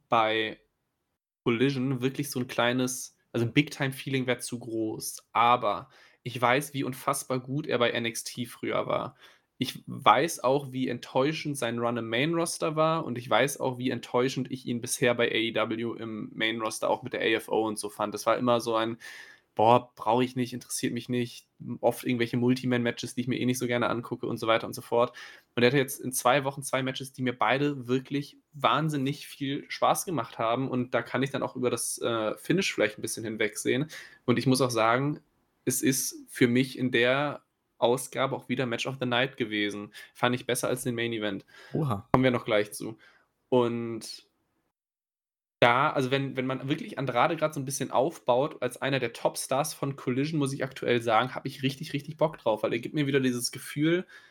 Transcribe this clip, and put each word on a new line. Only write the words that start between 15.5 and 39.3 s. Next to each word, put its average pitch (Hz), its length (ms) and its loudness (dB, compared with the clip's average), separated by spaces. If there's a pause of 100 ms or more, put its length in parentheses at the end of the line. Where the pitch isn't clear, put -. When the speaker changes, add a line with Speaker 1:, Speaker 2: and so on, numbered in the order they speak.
Speaker 1:
W 113 440 -2
im 110 360 -8
Main-Roster 110 540 -2
auch - 120 0
mit 120 120 -8
der 101 80 -4
A 92 40 0
F 110 220 0
O 110 180 2
und 107 140 -4
so 104 100 -8
fand. 104 240 -4
Das 104 140 -4
war 113 100 4
immer 120 240 2
so 117 140 -2
ein, 113 240 -2 (560)
"Boah, 117 400 6
brauch 117 260 2
ich 127 140 0
nicht, 120 180 -2
interessiert 123 400 -6
mich 120 160 -6
nicht", 123 380 -4 (340)
oft 120 220 0
irgendwelche 120 340 0
Multiman-Matches, 123 800 0
die 123 60 -2
ich 120 60 -6
mir 123 120 -2
eh 123 80 -2
nicht 123 100 0
so 127 80 -2
gerne 120 240 0
angucke 117 380 -4
und 117 100 -4
so 117 80 -6
weiter 110 220 4
und 110 60 -10
so 120 100 -10
fort. 117 340 2 (380)
Und 120 80 4
er 123 60 8
hatte 139 80 4
jetzt 135 240 0
in 127 100 -6
zwei 135 320 4
Wochen 139 180 -4
zwei 131 220 -2
Matches, 131 300 -6
die 131 100 -6
mir 123 120 0
beide 131 520 2
wirklich 135 500 -2 (160)
wahnsinnig 139 720 2
viel 139 440 -6
Spaß 139 360 2
gemacht 139 320 -6
haben 120 320 0
und 123 240 -2
da 117 80 2
kann 123 220 -2
ich 131 80 -2
dann 127 100 -4
auch 120 140 -4
über 123 160 0
das, - 260 -4
äh, 110 400 -2
Finish 180 340 0
vielleicht - 280 2
ein - 20 -10
bisschen 113 220 -8
hinwegsehen. 113 640 -2 (380)
Und 120 120 4
ich 117 80 -2
muss 131 160 4
auch 127 80 4
sagen, 123 500 2 (460)
es - 160 0
ist 185 480 -2
für - 180 4
mich 127 300 2
in 127 140 -2
der 131 500 2 (380)
Ausgabe 123 560 0
auch 120 140 -12
wieder 127 160 0
Match 117 220 -4
of 135 120 -6
the 127 60 -2
Night 123 320 0